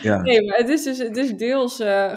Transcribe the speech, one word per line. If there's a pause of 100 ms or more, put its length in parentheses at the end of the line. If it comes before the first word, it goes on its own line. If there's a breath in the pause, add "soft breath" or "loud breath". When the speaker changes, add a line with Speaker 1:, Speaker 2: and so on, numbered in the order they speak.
Speaker 1:
Ja.
Speaker 2:
Nee,
maar
het
is
dus,
het
is
deels,
eh,